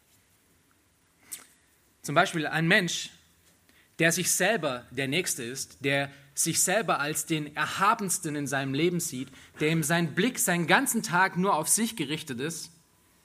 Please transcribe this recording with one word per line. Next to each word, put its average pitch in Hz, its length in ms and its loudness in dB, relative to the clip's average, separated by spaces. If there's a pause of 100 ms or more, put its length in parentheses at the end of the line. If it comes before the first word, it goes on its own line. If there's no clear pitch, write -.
(2000)
Zum 147 120 -6
Beispiel 170 320 2
ein 160 220 0
Mensch, 185 420 0 (880)
der 165 140 4
sich 175 180 0
selber 156 600 0
der 131 180 -4
Nächste 160 340 -2
ist, 127 420 -10
der 139 280 0 (220)
sich - 280 0
selber 180 380 2
als 151 240 -4
den 151 320 -4
Erhabensten 175 800 0
in 143 100 -4
seinem 135 280 -2
Leben 170 260 2
sieht, 131 280 -6 (300)
der 151 120 2
ihm 165 120 2
sein 160 320 0
Blick 247 240 0
seinen 175 280 0
ganzen 226 360 4
Tag 180 360 2
nur 185 160 2
auf 156 140 0
sich 220 280 0
gerichtet 143 440 -6
ist, 165 300 -8 (540)